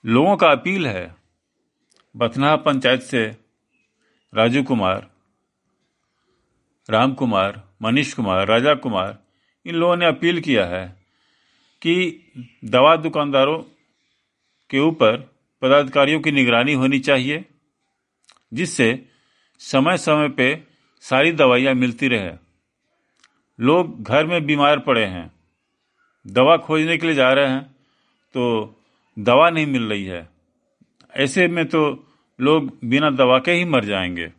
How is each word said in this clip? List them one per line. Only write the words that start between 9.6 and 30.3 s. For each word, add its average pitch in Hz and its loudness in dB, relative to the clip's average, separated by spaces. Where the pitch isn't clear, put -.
इन 170 -10
लोगों 175 0
ने 175 0
अपील 165 0
किया 113 0
है 92 -8
कि 165 0
दवा 127 4
दुकानदारों 147 -2
के 135 -2
ऊपर 139 2
पदाधिकारियों 139 2
की 156 -2
निगरानी 127 2
होनी 135 0
चाहिए, 139 -2
जिससे 131 -2
समय 147 0
समय 151 0
पे 135 -2
सारी 143 0
दवाइयाँ 135 4
मिलती 127 -2
रहे। 101 -4
लोग 156 0
घर 147 0
में 170 -4
बीमार 143 2
पड़े 127 0
हैं, 87 -10
दवा 127 4
खोजने 156 -2
के 165 -4
लिए 165 0
जा 131 4
रहे 139 2
हैं 131 -4
तो 113 -4
दवा 120 4
नहीं 156 -4
मिल 131 -4
रही 104 -6
है। 87 -12